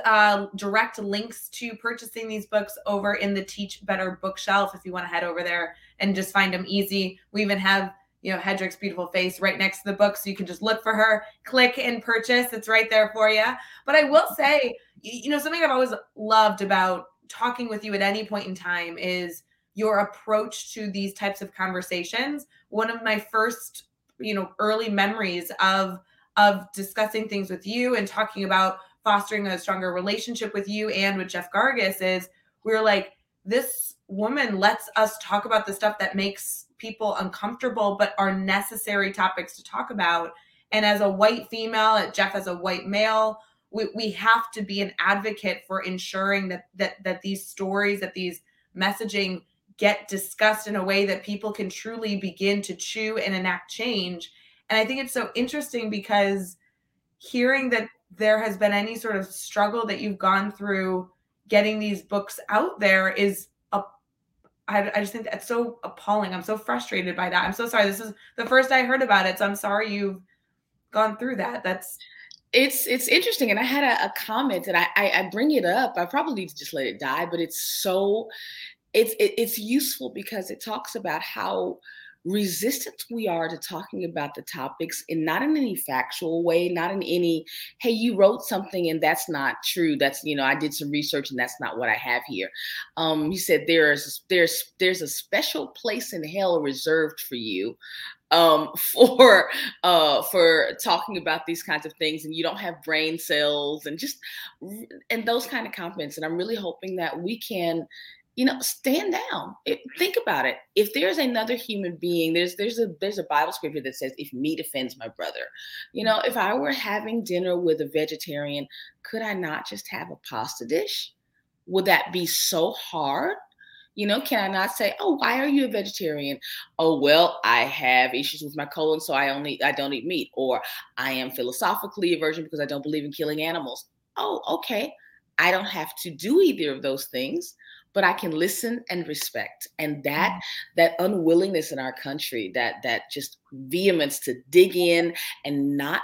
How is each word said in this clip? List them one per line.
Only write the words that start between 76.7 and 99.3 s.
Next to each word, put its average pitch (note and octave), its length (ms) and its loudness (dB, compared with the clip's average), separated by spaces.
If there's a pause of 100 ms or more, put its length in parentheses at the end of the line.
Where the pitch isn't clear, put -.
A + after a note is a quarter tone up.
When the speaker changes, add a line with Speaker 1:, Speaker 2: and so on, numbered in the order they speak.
Speaker 2:
let C#3 140 -2
it G2+ 140 -6
die, D3 260 -2
but E3+ 140 -4
it's E3 200 -6
so, G3+ 680 0 (640)
it's, A3 220 6
it, G3+ 220 2
it's A3+ 220 0
useful A#3+ 520 -2
because G3+ 420 -8
it - 100 -14
talks - 320 -8
about F3 260 -4
how F#3 580 -4 (460)
resistant G3 880 -2
we A#3 180 -4
are E3 200 0
to E3 100 -10
talking F#3+ 460 -10
about D#3+ 300 -6
the - 80 -14
topics - 640 -8
in, E3 160 -2
not E3 180 0
in D#4 140 2
any A#3+ 200 0
factual D#3+ 640 -2
way, E3+ 260 4
not F3 220 -2
in G3 120 -2
any, E3+ 420 2 (360)
"Hey, B3 100 0
you A3+ 260 2
wrote G3+ 280 6
something F#3+ 440 -2
and D#3+ 140 0
that's D#3+ 260 2
not C#3 340 0
true. D#3+ 340 0
That's, C#3 280 0
you D3+ 100 -2
know, C#3 100 0
I C3+ 100 4
did D3 180 -2
some C#3+ 180 -6
research C#3+ 400 -2
and C3 80 -8
that's B2 220 -2
not A2+ 160 -6
what A#2 140 0
I G#2+ 40 4
have B2 320 -2
here." F#2 220 -6 (480)
Um, D#3+ 340 0
he F#3+ 60 -2
said, D#3+ 300 2
"There's, D3+ 600 2
there's, E3+ 500 2
there's F#3 240 2
a D3 60 -6
special - 580 -2
place A#3 480 -6
in E3 100 -8
hell E3+ 380 0
reserved D#3 580 0
for - 140 -10
you, A2 420 -4 (540)
um, D#3+ 440 6
<laughs> - 40 -10
for, B3 720 8 (320)